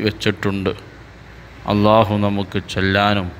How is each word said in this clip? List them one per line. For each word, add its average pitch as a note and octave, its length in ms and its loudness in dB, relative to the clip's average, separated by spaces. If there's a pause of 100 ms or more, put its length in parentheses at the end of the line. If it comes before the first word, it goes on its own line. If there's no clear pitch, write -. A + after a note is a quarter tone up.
വച്ചിട്ടുണ്ട്. G2 680 -2 (1000)
അള്ളാഹു G#2+ 420 4 (120)
നമുക്ക് G2+ 340 -4 (140)
ചൊല്ലാനും G2 520 0 (140)